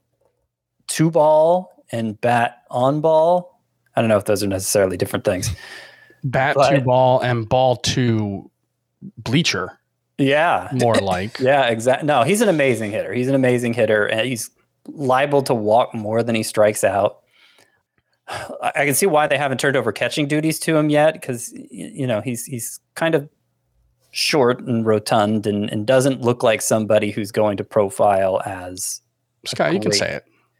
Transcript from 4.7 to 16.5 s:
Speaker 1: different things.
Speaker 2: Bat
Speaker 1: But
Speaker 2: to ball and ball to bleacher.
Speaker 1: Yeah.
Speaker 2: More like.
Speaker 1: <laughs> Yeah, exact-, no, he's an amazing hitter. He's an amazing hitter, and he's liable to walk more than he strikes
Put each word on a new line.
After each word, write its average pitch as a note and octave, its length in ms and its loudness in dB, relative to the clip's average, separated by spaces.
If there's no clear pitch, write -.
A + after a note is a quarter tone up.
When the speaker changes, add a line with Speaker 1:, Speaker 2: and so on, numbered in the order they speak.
Speaker 1:
different - 280 -4
things. F#2+ 240 -2
Speaker 2:
Bat C#3 320 0
Speaker 1:
But C#3 160 4
Speaker 2:
to C#3 100 2
ball B2+ 400 4
and A#2 260 -2
ball B2+ 300 2
to A2 760 -2
bleacher. A2 640 -2
Speaker 1:
Yeah. C#3 560 2
Speaker 2:
More A#2+ 220 2
like. A#2 440 -2
Speaker 1:
<laughs> - 0 -
Yeah, C3+ 280 2
exact-, A#2 360 0
no, C#3+ 200 2
he's G3+ 180 0
an G#3 80 4
amazing B2 420 0
hitter. G2 220 -6
He's B2 160 -2
an C3+ 60 2
amazing B2 380 0
hitter, G#2+ 320 2
and A2+ 220 -2
he's A#2+ 240 -8
liable C#3 560 0
to C3+ 100 -2
walk A2 400 2
more A2 300 -2
than A2+ 120 -2
he A2 80 -2
strikes G#2+ 400 2